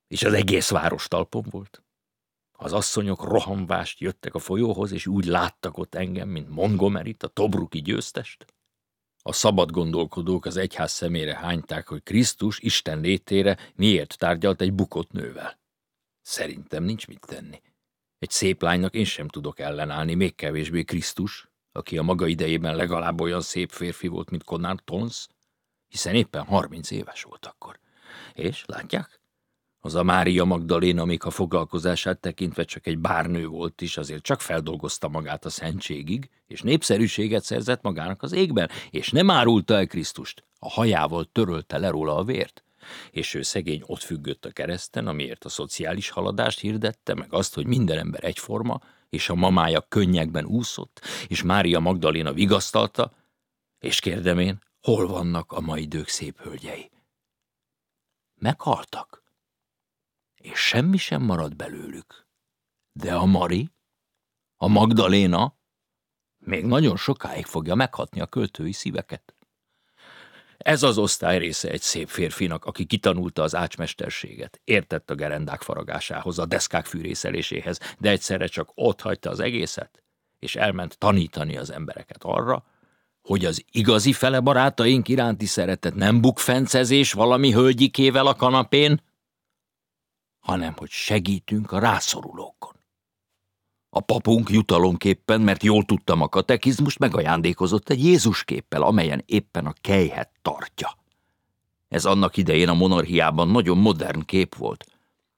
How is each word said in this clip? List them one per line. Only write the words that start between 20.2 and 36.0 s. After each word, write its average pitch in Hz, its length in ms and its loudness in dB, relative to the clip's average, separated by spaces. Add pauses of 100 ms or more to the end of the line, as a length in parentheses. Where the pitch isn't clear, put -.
kevésbé 78 480 -4
Krisztus, - 680 -6 (220)
aki - 260 -8
a 78 60 -2
maga 90 240 0
idejében 82 480 -2
legalább 85 460 -2
olyan 87 200 -2
szép 87 280 -6
férfi - 380 -8
volt, 85 220 -8
mint 85 140 -8
Conrad 87 400 -6
Tons, 110 440 -8 (600)
hiszen - 280 -6
éppen 87 300 0
harminc 87 460 -2
éves - 320 -10
volt - 220 -20
akkor. - 340 -20 (540)
És - 320 -6
látják? - 560 -10 (600)
Az 80 140 -8
a 87 80 2
Mária 90 400 4
Magdaléna, 87 600 2
még 85 160 -2
ha - 80 -6
foglalkozását 87 880 -2
tekintve 87 440 -6
csak - 240 -10
egy 82 100 -4
bárnő 82 500 -2
volt 82 340 -10
is, 85 160 -8
azért 76 260 -10
csak - 180 -4
feldolgozta 80 680 -6
magát 76 380 -8
a 80 40 -8
szentségig, 82 800 -8 (180)